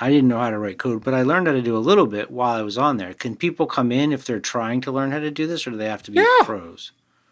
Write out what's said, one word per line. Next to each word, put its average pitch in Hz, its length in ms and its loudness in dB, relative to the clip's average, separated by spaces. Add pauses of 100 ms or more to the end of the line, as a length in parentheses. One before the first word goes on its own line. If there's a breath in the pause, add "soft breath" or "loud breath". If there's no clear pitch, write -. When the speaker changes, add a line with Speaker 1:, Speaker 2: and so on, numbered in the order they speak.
Speaker 1:
I 123 100 2
didn't 139 180 6
know 117 100 2
how 120 120 0
to 107 80 -4
write 101 200 -6
code, 113 260 -4
but 131 100 0
I 127 80 2
learned 170 240 2
how 156 60 2
to 127 100 2
do 117 140 0
a - 40 0
little 170 260 4
bit 104 240 -6
while 123 260 0
I 110 60 -2
was 104 160 -6
on 139 200 2
there. 92 160 -10
Can 117 220 -8
people 165 300 -2
come 123 260 0
in 143 200 2
if 131 120 -4
they're 110 160 -4
trying 117 420 -4
to 135 100 -6
learn 135 180 -2
how 143 80 -4
to 151 120 -4
do 156 160 -4
this, 165 200 -6
or 127 40 -6
do 113 60 -8
they 107 120 -4
have 107 160 -6
to 104 60 -16
be 104 100 0
Speaker 2:
Yeah. 480 240 6
Speaker 1:
pros? 87 480 -8 (400)